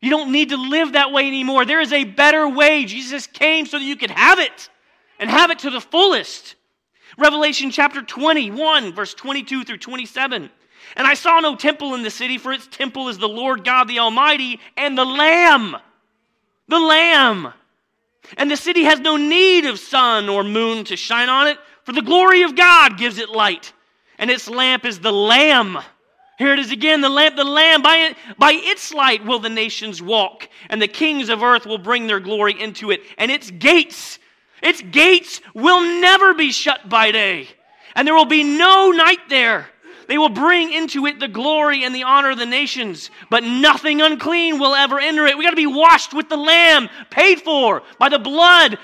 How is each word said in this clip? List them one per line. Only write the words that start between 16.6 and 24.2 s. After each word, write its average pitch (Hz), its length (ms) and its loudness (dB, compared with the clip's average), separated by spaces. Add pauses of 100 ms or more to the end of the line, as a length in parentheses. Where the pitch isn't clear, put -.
The 330 100 0
Lamb. 302 760 2 (840)
"And 285 140 -4
the 294 60 -2
city 339 280 -2
has 302 160 2
no 311 160 -2
need 339 480 2
of 220 160 -6
sun 233 480 0
or 202 160 -2
moon 220 400 -4
to - 120 -10
shine 240 340 -4
on 269 180 2
it, 294 100 -4 (260)
for 240 80 -12
the 254 100 -2
glory 359 400 4
of 311 120 0
God 320 440 6
gives 220 200 -6
it 220 120 -10
light. 208 420 -4 (460)
And 233 120 -4